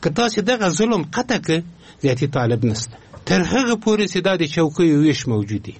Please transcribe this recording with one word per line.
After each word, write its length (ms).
که 80
تاسې 300
دغه 280
ظلم 340
قطع 360
کړه، 240
زیاتي 240
طالب 380
نشته. 320
تر 160
هغه 320
پورې 380
چې 100
دا 140
د 80
چوکیو 560
ویش 280
موجود 340
دی 180